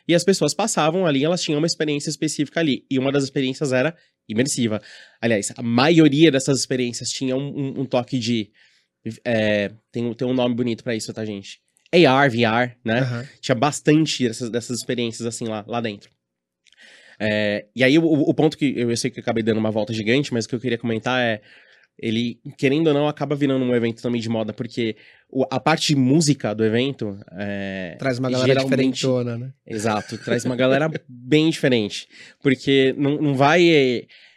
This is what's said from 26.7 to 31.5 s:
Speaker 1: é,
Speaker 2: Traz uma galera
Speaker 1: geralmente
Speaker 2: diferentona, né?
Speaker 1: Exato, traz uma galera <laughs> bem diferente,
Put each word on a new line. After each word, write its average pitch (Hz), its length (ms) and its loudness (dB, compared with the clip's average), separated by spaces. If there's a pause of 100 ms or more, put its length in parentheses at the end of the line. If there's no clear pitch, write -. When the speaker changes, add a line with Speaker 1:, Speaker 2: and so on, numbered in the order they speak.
Speaker 1:
é, 98 680 -8
Speaker 2:
Traz 131 180 -2
uma 127 140 -2
galera 127 160 0
Speaker 1:
geralmente 135 480 2
Speaker 2:
diferentona, 123 420 -2
né? 131 160 -12 (120)
Speaker 1:
Exato, 107 520 -4
traz 120 260 -4
uma 123 120 -4
galera 131 340 2 (100)
<laughs> - 80 -20
bem 127 420 2
diferente, 123 580 0 (340)